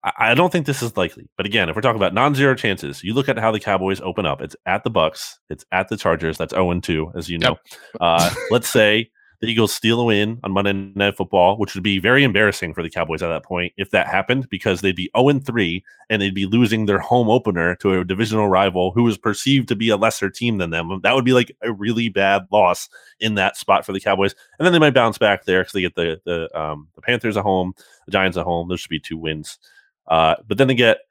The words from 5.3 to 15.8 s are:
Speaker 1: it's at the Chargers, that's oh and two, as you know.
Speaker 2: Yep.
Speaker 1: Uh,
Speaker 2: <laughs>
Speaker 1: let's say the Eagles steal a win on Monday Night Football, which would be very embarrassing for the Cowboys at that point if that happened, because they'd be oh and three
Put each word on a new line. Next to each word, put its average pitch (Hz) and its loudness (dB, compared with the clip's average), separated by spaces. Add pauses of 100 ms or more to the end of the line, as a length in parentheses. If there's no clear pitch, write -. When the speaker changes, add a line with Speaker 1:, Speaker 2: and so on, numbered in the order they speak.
Speaker 1:
it's - -14
at 95 -2
the 110 -4
Chargers, 82 -2
that's 78 -6
oh 90 2
and 87 -2
two, 78 -4
as 85 -10
you 85 -6
know. 80 0 (140)
Speaker 2:
Yep. - -20 (220)
Speaker 1:
Uh, 85 4 (100)
Speaker 2:
<laughs> - -6
Speaker 1:
let's 117 0
say 110 2 (320)
the 110 -4
Eagles 113 2
steal 113 0
a - 0
win 110 0
on 98 -4
Monday 101 0 (200)
Night 101 0
Football, 95 2
which 107 -4
would 95 -8
be 98 0
very 123 4
embarrassing 101 0
for 87 -8
the 82 -6
Cowboys 80 -4
at 85 -4
that 80 -4
point 90 -6
if 98 -6
that 92 2
happened, 120 -2
because 95 -2
they'd 95 0
be 90 -6
oh 131 4
and 139 -2
three 95 -2 (280)